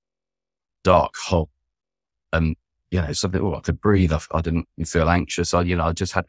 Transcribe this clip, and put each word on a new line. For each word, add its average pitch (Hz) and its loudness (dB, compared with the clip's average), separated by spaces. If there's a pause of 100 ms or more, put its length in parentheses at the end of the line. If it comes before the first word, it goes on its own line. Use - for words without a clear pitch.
(840)
dark - 2
hole 80 -2 (840)
and, 80 0 (340)
you 92 0
know, 76 -2
something, 92 -2
oh, 92 -2
I - -8
could 82 -4
breathe. 95 4
I, 76 0 (120)
I 85 0
didn't 85 -2 (200)
feel 80 2
anxious. 87 0
I, 87 2
you 87 0
know, 80 0
I 82 0
just 92 -4
had 92 -2